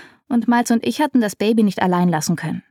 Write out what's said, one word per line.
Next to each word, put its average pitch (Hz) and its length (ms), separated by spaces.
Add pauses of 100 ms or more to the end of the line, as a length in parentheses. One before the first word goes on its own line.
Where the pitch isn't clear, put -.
(280)
und 233 200
Miles 240 240
und 226 120
ich 240 160
hatten 285 200
das 208 160
Baby 220 260
nicht 202 180
allein 180 280
lassen 160 260
können. - 360